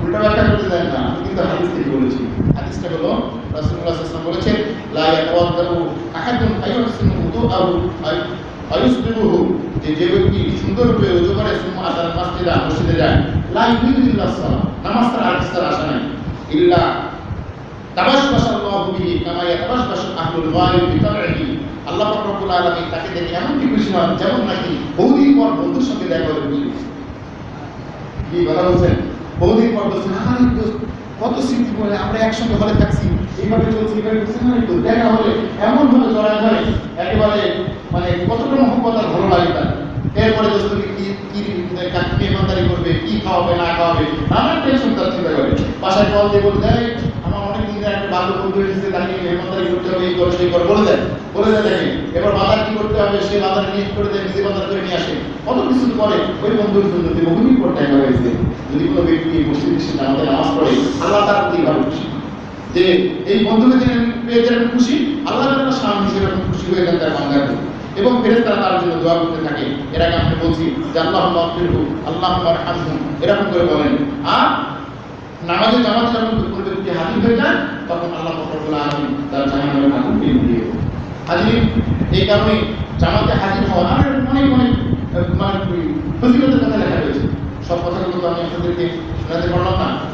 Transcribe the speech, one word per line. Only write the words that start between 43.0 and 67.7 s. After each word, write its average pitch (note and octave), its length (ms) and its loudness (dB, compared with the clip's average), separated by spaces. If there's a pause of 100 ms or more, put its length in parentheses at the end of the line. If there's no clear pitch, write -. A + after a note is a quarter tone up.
কি G#3+ 140 0
খাওয়াবে F3 360 0
না E3+ 80 0
খাওয়াবে?" E3+ 400 2 (260)
নানান D#4 340 2
tension B3+ 320 2
তার F#3 160 0
চিন্তা F3 180 -2
করে। D3 200 2 (300)
বাসায় G3+ 320 2
কল G#3 160 4
দিয়ে G3+ 140 4
বলতে, G3+ 260 2
"এই, A#3 260 2 (300)
আমার G3+ 240 -2
অনেক G#3+ 180 -2
দিন G3+ 160 -6
ধরে G3+ 120 0
একটা G3 140 -4
ভালো F#3 240 0 (100)
বন্ধু F#3+ 180 0
এসেছে, G3 300 0
তাকে F#3 220 -2 (100)
মেহমানদারি F3+ 420 -2
করতে F3+ 320 -2
হবে, F3+ 100 0
এই F3 80 0
করো, F3 160 2
সেই F3 200 2
করো", F3 240 4
বলে G#3 120 6
দেয়, - 100 4 (380)
বলে G#3+ 180 4
দেয় G#3+ 100 4
তাকে। - 560 0
এবার G3+ 140 2
বাজার G3 260 2 (100)
কি G#3+ 60 -2
করতে G#3 260 0
হবে, G3+ 200 2
সে G3+ 200 0
বাজারে G3 260 0 (100)
লিস্ট G3+ 200 -2
করে G3+ 120 0
দেয়, G3+ 140 -2
নিজে F#3+ 200 -2
বাজার F#3+ 240 -2
করে F#3+ 160 -2
নিয়ে F3+ 120 -4
আসে, - 180 -2 (340)
কত B3 80 0
কিছু B3+ 360 2
তো A3 120 0
করে। G3 140 2 (260)
ওই G#3 140 2
বন্ধুর G3+ 260 2
জন্য E3 380 0
যে E3 60 2
বহুদিন G#3 360 4
পর - 60 2 (100)
দেখা C#3+ 140 2
হয়েছে, B2+ 380 4 (440)
যদি D3 140 2
কোনো E3 140 2
ব্যক্তি D#3+ 280 2
এই D3+ 140 2
মসজিদে C#3+ 320 0
এসে - 220 -2
জামাতে C3+ 240 0
নামাজ C#3 240 0 (100)
পড়ে, - 140 2 (340)
আল্লাহ G#3 280 2
তার - 180 2
প্রতি E3+ 120 0
ভালো D3 200 4
খুশি। - 380 -4 (540)
যে F3+ 100 6 (420)
এই G3+ 180 2
বন্ধুকে B3 400 6
যে B3 80 4
আমি A#3 200 0 (140)
পেয়ে A#3 160 4
যেরকম A#3+ 360 2
খুশি, - 500 0
আল্লাহ C4+ 300 0
যেন C4+ 120 0
স্বামী G#3 340 0
হিসেবে G3 220 0
এরকম F#3 260 -2
খুশি - 220 -2
হয়ে F3+ 120 2
যান E3 120 2
তার D#3 120 0
বান্দার C#3 360 0
প্রতি। - 280 -4 (220)